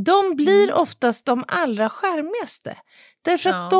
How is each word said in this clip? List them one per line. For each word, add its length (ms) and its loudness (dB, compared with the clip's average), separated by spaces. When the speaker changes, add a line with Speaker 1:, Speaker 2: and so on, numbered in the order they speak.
Speaker 1:
De 300 2
blir 340 4
Speaker 2:
Mm. 120 0
Speaker 1:
oftast 440 -2
de 220 0
allra 420 -2
charmigaste. 880 -6
Därför 280 0
att 60 -2
Speaker 2:
Ja. 140 -8